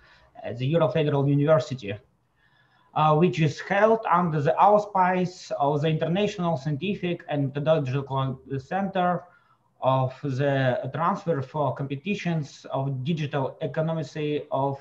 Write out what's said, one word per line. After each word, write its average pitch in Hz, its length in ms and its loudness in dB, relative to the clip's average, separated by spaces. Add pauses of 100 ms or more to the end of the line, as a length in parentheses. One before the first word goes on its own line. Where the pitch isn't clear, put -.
(440)
at 107 140 -10
the 127 80 -4
Euro 160 220 2
Federal 143 400 0
University, 143 680 2 (960)
uh, 151 220 4
which 165 240 4
is 151 180 2
held 220 500 2
under 165 320 2
the 143 160 2
auspice 185 1040 4
of 143 220 0
the 160 80 2
International 165 680 0
Scientific 175 720 -4
and 139 240 -2
Methodological 135 880 0 (200)
Center 180 680 -2 (560)
of 131 420 0
the 135 720 0
Transfer 165 480 -2
for 139 320 -4
Competitions 147 960 -6
of 135 320 -4
Digital 147 580 -4
Economy 156 920 -4
of 135 280 -2